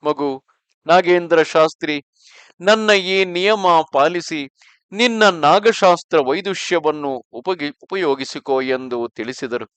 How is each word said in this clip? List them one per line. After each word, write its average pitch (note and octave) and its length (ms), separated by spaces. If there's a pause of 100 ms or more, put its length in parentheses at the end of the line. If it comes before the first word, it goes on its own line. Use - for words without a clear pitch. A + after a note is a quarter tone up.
ಮಗು C#3+ 400 (420)
ನಾಗೇಂದ್ರ E3+ 560
ಶಾಸ್ತ್ರಿ, D#3 600 (580)
ನನ್ನ G#3+ 300
ಈ F#3+ 340
ನಿಯಮ F#3 420 (260)
ಪಾಲಿಸಿ D#3 560 (440)
ನಿನ್ನ A3 360
ನಾಗಶಾಸ್ತ್ರ F3 920
ವೈದುಷ್ಯವನ್ನು D3+ 1000 (100)
ಉಪಗಿ-, D3 500
ಉಪಯೋಗಿಸಿಕೋ C#3 800
ಎಂದು B2+ 460
ತಿಳಿಸಿದರು. A#2 580 (100)